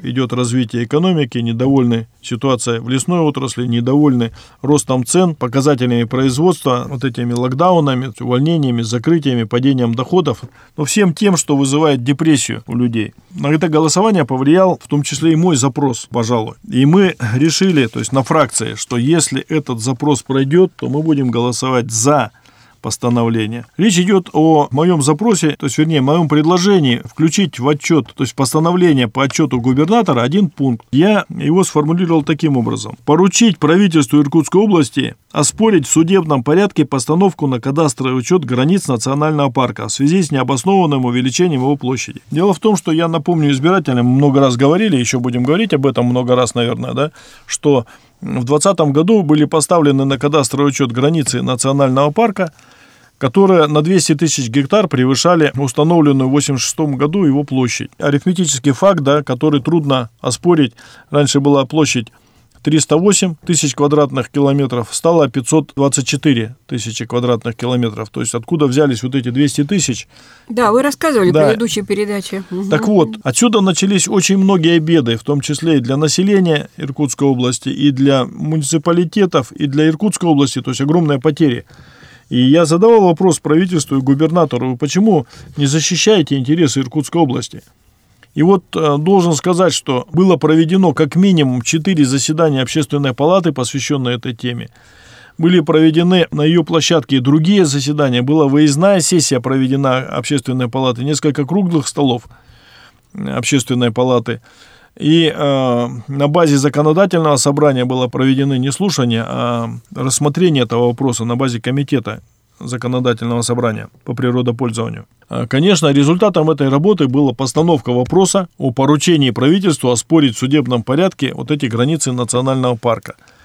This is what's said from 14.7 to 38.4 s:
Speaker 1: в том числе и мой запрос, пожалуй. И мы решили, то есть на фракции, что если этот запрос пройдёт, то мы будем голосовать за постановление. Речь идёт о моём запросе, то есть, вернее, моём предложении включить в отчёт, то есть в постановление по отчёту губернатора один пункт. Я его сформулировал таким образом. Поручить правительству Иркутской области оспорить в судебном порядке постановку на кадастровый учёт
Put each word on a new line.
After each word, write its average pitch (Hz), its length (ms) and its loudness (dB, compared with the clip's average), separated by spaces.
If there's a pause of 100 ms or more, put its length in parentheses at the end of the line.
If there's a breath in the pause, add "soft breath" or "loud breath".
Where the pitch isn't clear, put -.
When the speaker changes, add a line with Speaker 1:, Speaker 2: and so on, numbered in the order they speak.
Speaker 1:
в - 60 -20
том 147 160 0
числе 156 300 0
и - 20 2
мой 170 180 2
запрос, 135 560 -2
пожалуй. 117 440 -2 (140)
И 127 180 2
мы 180 280 4 (200)
решили, 151 520 0
то 120 140 -8
есть 117 120 -8
на 131 100 0
фракции, 117 520 -2
что 120 220 -8
если 139 460 0
этот 143 380 -6
запрос 131 420 -2
пройдёт, 139 540 0
то 127 120 -8
мы 143 140 -4
будем 139 280 0
голосовать 120 600 -2
за 117 400 0 (500 soft breath)
постановление. 117 840 -2 (100)
Речь 180 220 2
идёт 185 340 0
о 156 380 2
моём 160 320 0
запросе, 156 560 0
то 151 80 -6
есть, 139 120 -6
вернее, 156 220 2
моём 147 280 2
предложении 160 760 2
включить 160 540 0
в 123 100 -2
отчёт, 147 460 0
то - 80 -4
есть 131 120 -6
в - 20 -20
постановление 156 720 2
по 135 160 -2
отчёту 135 360 -2
губернатора 143 600 2
один 165 260 0
пункт. 131 440 -4
Я 185 360 2
его 165 360 0
сформулировал 165 580 0
таким 147 340 -2
образом. 113 480 -4
Поручить 180 540 4
правительству 160 640 4
Иркутской 160 420 2
области 160 540 0 (160)
оспорить 170 560 2
в - 20 -4
судебном 156 540 2
порядке 165 400 2
постановку 151 640 0
на 127 120 -2
кадастровый 135 560 -2
учёт 151 280 0